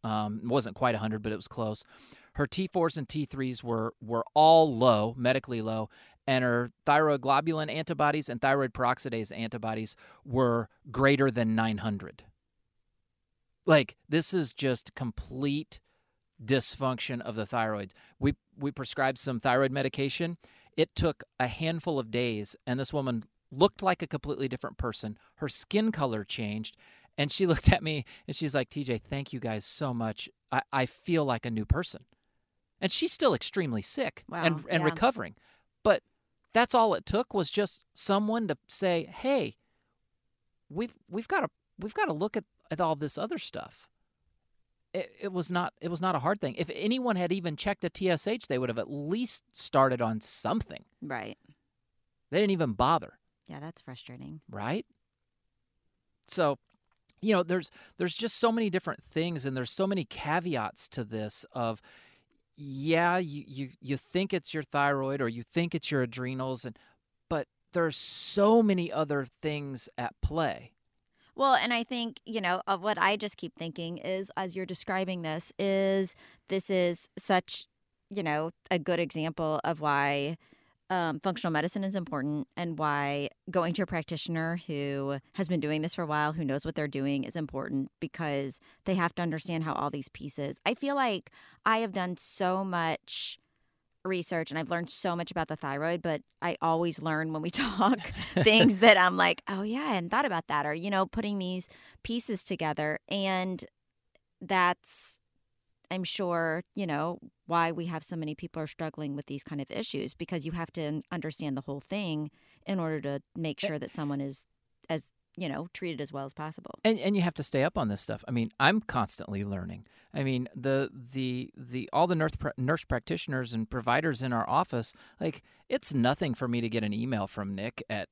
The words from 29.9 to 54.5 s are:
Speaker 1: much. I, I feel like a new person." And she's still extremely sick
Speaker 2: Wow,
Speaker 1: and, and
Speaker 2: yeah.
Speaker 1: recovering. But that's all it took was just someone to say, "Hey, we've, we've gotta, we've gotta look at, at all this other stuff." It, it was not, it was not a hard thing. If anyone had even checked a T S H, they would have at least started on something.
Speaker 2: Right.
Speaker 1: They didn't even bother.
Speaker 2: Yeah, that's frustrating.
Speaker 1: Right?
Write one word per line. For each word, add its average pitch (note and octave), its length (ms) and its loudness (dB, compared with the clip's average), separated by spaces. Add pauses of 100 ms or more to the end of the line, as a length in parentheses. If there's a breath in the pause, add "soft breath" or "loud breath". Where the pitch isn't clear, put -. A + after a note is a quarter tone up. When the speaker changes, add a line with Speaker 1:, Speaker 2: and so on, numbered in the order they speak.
Speaker 1:
much. A2+ 360 -4 (240)
I, C3 100 0 (100)
I C3 140 2
feel D#3+ 380 0
like B2 200 0
a A#2+ 60 -4
new A2 140 0
person." - 400 -6 (760)
And C#4+ 120 2
she's F4 180 0
still B3+ 240 4
extremely B2+ 480 -2
sick - 460 -4
Speaker 2:
Wow, E3 160 -4
Speaker 1:
and, D#3+ 260 2
and E3 120 2
Speaker 2:
yeah. - 20 0
Speaker 1:
recovering. D#3 500 0 (480 soft breath)
But G#3 220 4 (500)
that's A#3+ 220 4
all A3 180 6
it - 100 -4
took A3+ 300 -2
was F#3 160 0
just - 320 -2 (100)
someone G#3+ 540 0
to F#3 100 0 (120)
say, F3 440 0
"Hey, B3+ 440 0 (1120)
we've, G#3 240 -4 (160)
we've G#3+ 160 -6
gotta, F4 220 0 (280)
we've G#3+ 160 -8
gotta F#4+ 200 2
look F3+ 240 0
at, G3+ 80 -2 (260)
at D#3+ 100 -4
all D#3+ 140 4
this D3 240 -4
other A3+ 200 -4
stuff." - 500 -12 (1080)
It, - 160 -4 (100)
it G3 120 -6
was F3 180 -2
not, F3 300 0
it E3+ 80 -6
was E3+ 120 -2
not F#3 140 2
a C#3 60 0
hard F#3 200 0
thing. C3+ 140 -2
If - 180 -4
anyone A#3 440 0
had F3 160 2
even E3+ 240 -2
checked - 260 -2
a F3 80 -2
T F#3 180 -2
S E3+ 200 2
H, A3+ 180 -2
they B2+ 120 0
would B2+ 100 0
have A#2 100 -2
at A2 100 -4
least E3 540 -2 (100)
started C3 480 4
on A2 200 0
something. - 640 -4 (180)
Speaker 2:
Right. A2+ 340 -8 (920)
Speaker 1:
They D#3 80 2
didn't G3+ 140 6
even D3+ 220 2
bother. C3+ 440 4 (300)
Speaker 2:
Yeah, D3 100 -12
that's D#3 240 -14
frustrating. C3 640 -14
Speaker 1:
Right? A#2+ 380 -4 (1400)